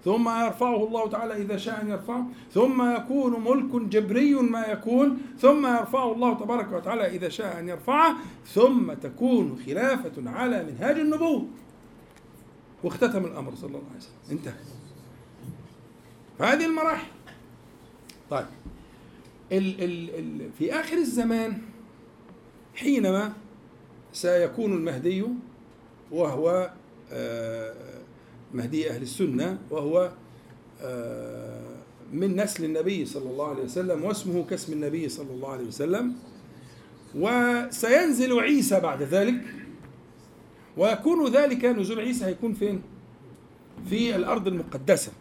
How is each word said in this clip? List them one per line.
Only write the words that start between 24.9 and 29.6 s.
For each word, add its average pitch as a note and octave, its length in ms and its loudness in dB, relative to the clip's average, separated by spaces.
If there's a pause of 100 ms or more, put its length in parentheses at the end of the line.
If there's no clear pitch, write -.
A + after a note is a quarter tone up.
وهو، E3 600 0 (400)
آه، A#2 600 -8 (800)
مهدي D3+ 360 -2
أهل B2 120 -6
السنة، D3+ 560 -2 (140)